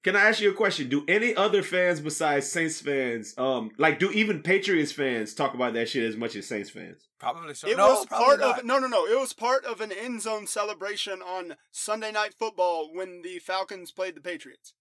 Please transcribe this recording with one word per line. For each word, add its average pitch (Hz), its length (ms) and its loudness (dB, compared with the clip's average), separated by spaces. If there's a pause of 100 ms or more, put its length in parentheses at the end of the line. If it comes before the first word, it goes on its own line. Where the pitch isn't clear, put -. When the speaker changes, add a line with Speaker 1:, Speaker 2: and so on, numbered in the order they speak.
Speaker 1:
Can 190 120 2
I 202 140 8
ask 220 120 4
you 202 100 6
a 196 40 -4
question? 170 340 0
Do 143 200 0
any 214 260 4
other 196 300 2
fans 180 360 2
besides 147 520 0
Saints 160 280 -2
fans, 127 580 -4
um, 127 380 0
like, 147 220 4
do 190 140 2
even 208 300 0
Patriots 185 500 2
fans 123 420 -4
talk 135 200 -2
about 123 200 -2
that 117 140 -2
shit 120 160 0
as 113 120 -4
much 117 200 -6
as 98 100 -10
Saints 104 240 -8
fans? 87 380 -20 (100)
Speaker 2:
Probably 151 360 -8
so. - 120 -10
Speaker 3:
It 226 100 2
Speaker 2:
No, 202 120 8
Speaker 3:
was 247 180 4
Speaker 2:
probably 226 200 2
Speaker 3:
part 277 140 8
Speaker 2:
not. 254 200 2
Speaker 3:
of, 247 40 -12
no, 254 140 2
no, 262 80 2
no. 202 200 2
It 233 120 4
was 269 140 -2
part 262 320 0
of 220 160 -8
an 214 100 -6
end 220 320 -8
zone 214 240 -4
celebration 202 760 -6
on 180 340 -10 (160)
Sunday 214 400 -6
Night 214 260 -2
Football 175 560 0
when 175 280 -10
the 180 180 -12
Falcons 190 500 -6
played 185 240 -6
the 151 60 -18
Patriots. 151 600 -14